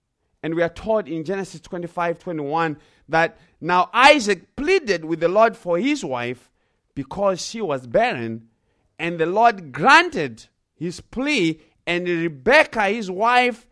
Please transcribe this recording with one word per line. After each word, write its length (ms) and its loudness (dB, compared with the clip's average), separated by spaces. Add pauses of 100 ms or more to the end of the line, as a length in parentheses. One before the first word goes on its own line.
(420)
and 120 -4
we 80 2
are 60 2
told 400 -2
in 160 -6
Genesis 360 -8
twenty-five 580 -6
twenty-one 600 -4 (300)
that 300 0 (220)
now 320 0
Isaac 640 4
pleaded 480 0
with 160 -4
the 80 2
Lord 280 4
for 220 -2
his 260 -2
wife 460 -6 (440)
because 500 -2
she 160 -10
was 260 -4
barren, 640 -2 (500)
and 200 -4
the 80 2
Lord 460 2
granted 720 2 (280)
his 260 -10
plea, 600 -2 (260)
and 220 -4
Rebekah, 800 2
his 220 -4
wife 600 0